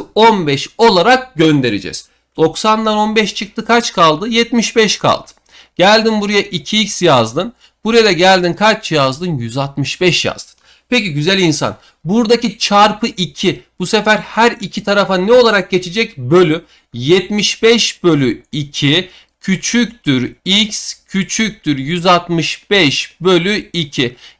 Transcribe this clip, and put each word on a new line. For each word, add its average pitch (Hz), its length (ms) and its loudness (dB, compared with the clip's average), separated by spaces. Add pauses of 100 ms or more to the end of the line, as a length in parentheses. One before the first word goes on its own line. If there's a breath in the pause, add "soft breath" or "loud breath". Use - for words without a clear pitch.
(140)
on 208 320 4
beş 139 220 -2 (100)
olarak 226 560 2
göndereceğiz. 123 720 0 (280)
Doksandan 214 600 0
on 214 200 0
beş 214 180 -2
çıktı, - 300 -10
kaç 233 280 0
kaldı? 165 360 2
Yetmiş 233 480 0
beş 220 200 2
kaldı. - 340 -2 (460 soft breath)
Geldin 214 440 2
buraya 202 200 -2
iki 196 400 -2
x 214 220 -2
yazdın. 143 500 2 (320 soft breath)
Buraya 226 200 4
da 202 80 2
geldin 180 400 2
kaç 214 400 0
yazdın? 151 460 -2
Yüz 117 200 -8
altmış 139 420 -6
beş 180 240 0
yazdın. - 260 -8 (420 soft breath)
Peki 208 220 -2
güzel 160 240 -2
insan, 147 400 0 (260 soft breath)
buradaki 233 540 0
çarpı 208 480 2
iki - 560 -4 (160)
bu 180 80 -6
sefer 208 320 0
her 226 420 -2
iki - 240 -10
tarafa 196 320 0
ne 190 160 2
olarak 226 380 4
geçecek? 185 480 -4
Bölü. 156 460 2 (300 soft breath)
Yetmiş 185 680 -2
beş 226 420 0
bölü 147 380 0 (100)
iki 147 560 -2 (320 loud breath)
küçüktür 175 1040 -4
x 208 500 -2 (120)
küçüktür 190 720 -4
yüz 165 280 -4
altmış 170 640 -2
beş 180 500 0
bölü 180 520 0
iki. 143 440 -4 (240 loud breath)